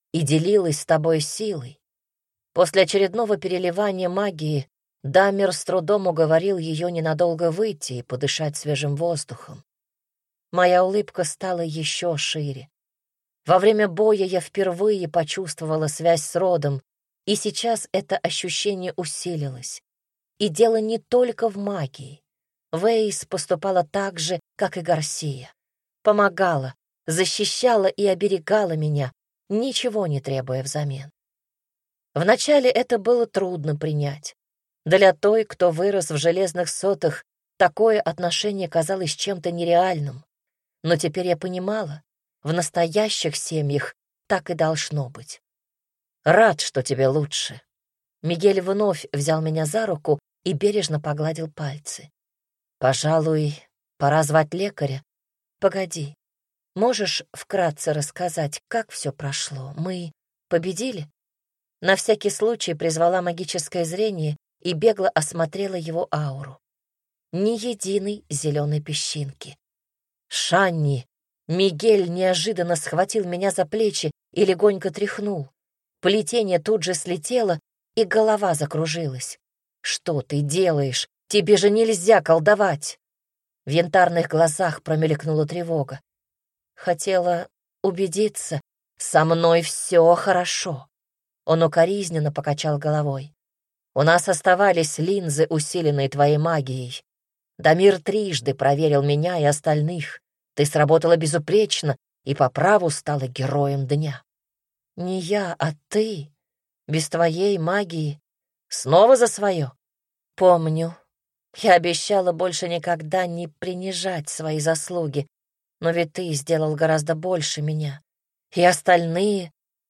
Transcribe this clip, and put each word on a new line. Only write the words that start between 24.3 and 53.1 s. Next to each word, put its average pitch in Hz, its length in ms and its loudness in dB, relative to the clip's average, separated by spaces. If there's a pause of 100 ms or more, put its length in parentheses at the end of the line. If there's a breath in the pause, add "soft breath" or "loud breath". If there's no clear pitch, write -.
как 190 180 -4
и 180 60 -8
Гарсия. 151 720 -4 (500)
Помогала, 180 720 2 (300)
защищала 196 800 0
и 202 200 0
оберегала 185 680 0
меня, 147 380 -2 (340)
ничего 214 600 -2
не 143 120 -2
требуя 131 420 -4
взамен. 139 480 -8 (1040)
Вначале 247 560 4
это 247 280 2
было 233 300 2
трудно 175 500 -2
принять. 147 580 -4 (500)
Для 185 280 6
той, 214 320 2
кто 175 260 0
вырос 180 400 -2
в 151 60 -2
Железных 170 500 0
Сотах, 175 560 -2 (320)
такое 208 460 2
отношение 180 640 -4
казалось 165 440 -2
чем-то 180 400 -6
нереальным. 170 720 0 (580)
Но 160 140 2
теперь 180 300 -4
я 170 100 0
понимала, 180 640 -6 (440)
в 156 60 -2
настоящих 170 840 -2
семьях 143 580 -4 (340)
так 185 220 -2
и 175 40 -4
должно 151 560 -2
быть. - 320 -20 (800)
"Рад, 185 380 4
что - 200 -4
тебе 131 280 0
лучше". 143 520 -4 (600)
Мигель 180 400 2
вновь 196 500 -2
взял 156 300 0
меня 156 240 -2
за 214 200 -2
руку 151 320 0 (280)
и 180 80 -2
бережно 156 480 0
погладил 156 500 -4
пальцы. 151 580 -12 (720)
"Пожалуй, 151 800 0 (360)